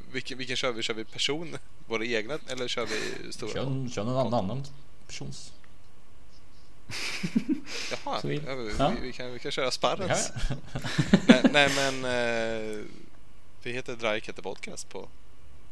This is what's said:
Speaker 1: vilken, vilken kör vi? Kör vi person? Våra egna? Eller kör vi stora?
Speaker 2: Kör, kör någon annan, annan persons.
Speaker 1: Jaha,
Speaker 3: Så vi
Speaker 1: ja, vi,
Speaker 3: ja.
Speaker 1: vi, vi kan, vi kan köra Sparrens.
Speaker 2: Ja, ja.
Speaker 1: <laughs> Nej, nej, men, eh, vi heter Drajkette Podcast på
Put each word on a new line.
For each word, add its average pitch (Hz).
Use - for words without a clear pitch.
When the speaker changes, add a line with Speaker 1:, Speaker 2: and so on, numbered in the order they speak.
Speaker 1:
vilken, 127
vilken 127
kör 131
vi? 113
Kör 117
vi 110
person? 147
Våra 110
egna? 120
Eller 127
kör 120
vi 110
stora? 107
Speaker 2:
Kör, 131
kör 101
någon 127
annan, 110
annan 135
persons. -
Speaker 1:
Jaha, -
Speaker 3:
Så -
vi 147
Speaker 1:
ja, 131
vi, 117
Speaker 3:
ja. 135
Speaker 1:
vi, 202
vi 127
kan, 123
vi 120
kan 143
köra 127
Sparrens. 170
Speaker 2:
Ja, 135
ja. 127
Speaker 1:
<laughs> -
Nej, 127
nej, 143
men, 135
eh, 113
vi 123
heter 127
Drajkette 110
Podcast -
på 95